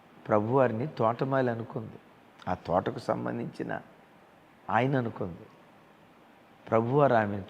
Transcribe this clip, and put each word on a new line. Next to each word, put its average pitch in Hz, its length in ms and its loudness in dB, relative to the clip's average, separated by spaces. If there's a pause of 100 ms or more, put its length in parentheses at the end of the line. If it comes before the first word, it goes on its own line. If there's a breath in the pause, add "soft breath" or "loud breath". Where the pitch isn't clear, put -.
(280)
ప్రభువారిని 117 600 2
తోటమాలి 127 640 0
అనుకుంది, 113 480 -8 (480)
ఆ 92 60 -2
తోటకు 95 460 -2
సంబంధించిన 120 840 -6 (880)
ఆయన 127 280 2
అనుకుంది. 104 480 -6 (1200)
ప్రభువారు 123 440 4
ఆమెను 101 360 0